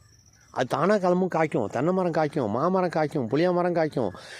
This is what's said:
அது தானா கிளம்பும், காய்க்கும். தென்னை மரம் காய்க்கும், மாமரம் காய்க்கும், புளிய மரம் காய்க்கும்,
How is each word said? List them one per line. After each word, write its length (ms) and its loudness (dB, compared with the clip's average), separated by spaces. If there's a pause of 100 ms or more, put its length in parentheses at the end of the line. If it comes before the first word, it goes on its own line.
(500)
அது 160 -2
தானா 300 2
கிளம்பும், 340 2
காய்க்கும். 360 0
தென்னை 260 0
மரம் 200 0
காய்க்கும், 360 0
மாமரம் 420 0
காய்க்கும், 360 -2
புளிய 260 2
மரம் 220 0
காய்க்கும், 360 0 (300)